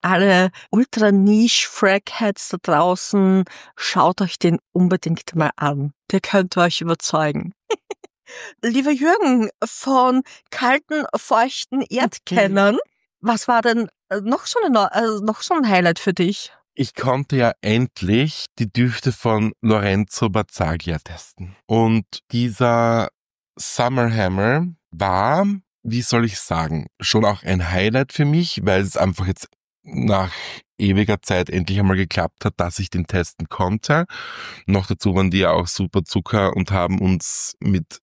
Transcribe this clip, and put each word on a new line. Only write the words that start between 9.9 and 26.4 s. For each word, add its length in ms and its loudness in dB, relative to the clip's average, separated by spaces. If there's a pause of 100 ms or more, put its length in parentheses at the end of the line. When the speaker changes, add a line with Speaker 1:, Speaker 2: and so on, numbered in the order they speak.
Speaker 1:
kalten, 540 -2 (120)
feuchten 680 -2
Erdkellern, 920 0
Speaker 2:
Mhm. 40 -2 (400)
Speaker 1:
was 280 -2
war 140 2
denn, 260 0 (200)
äh, 120 -4
noch 260 -4
so 140 -2
eine 120 0
Neu-, 200 4
äh, 300 -2
noch 200 -4
so 120 -2
ein 140 0
Highlight 300 2
für 160 -2
dich? 380 -2 (220)
Speaker 2:
Ich 200 -4
konnte 420 -2
ja 240 2
endlich 840 0 (120)
die 140 -2
Düfte 400 0
von 480 0
Lorenzo 680 2
Bazzaglia 680 -2
testen. 560 -16 (120)
Und 380 2 (280)
dieser 760 0 (480)
Summer 560 0
Hammer 540 0 (240)
war, 540 0 (380)
wie 200 -4
soll 220 0
ich 160 -4